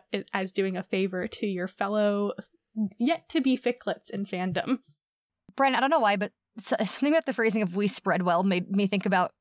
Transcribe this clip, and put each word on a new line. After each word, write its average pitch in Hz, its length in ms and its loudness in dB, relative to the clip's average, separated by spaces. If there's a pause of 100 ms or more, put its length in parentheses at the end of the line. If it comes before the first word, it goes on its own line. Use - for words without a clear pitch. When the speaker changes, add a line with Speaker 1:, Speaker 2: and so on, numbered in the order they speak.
(120)
Speaker 1:
it 196 220 -4
as 190 180 -4
doing 190 260 -2
a 185 60 -6
favor 190 440 -2
to - 200 -6
your 185 200 -4
fellow 202 680 0 (680)
yet-to-be 269 580 0
ficlets - 540 -6
in 196 140 -6
fandom. 202 540 -2 (760)
Speaker 2:
Brian, 269 180 2
I 214 60 0
don't 269 100 2
know 320 100 4
why, 208 180 4
but 208 140 -4 (260)
s-, - 160 -2 (180)
something 294 220 2
about 320 120 2
the 269 80 -4
phrasing 220 300 0
of 180 120 -4
"we 208 120 2
spread 180 340 0
well" 175 220 2
made 180 260 0
me 196 160 2
think 190 200 0
about 185 360 2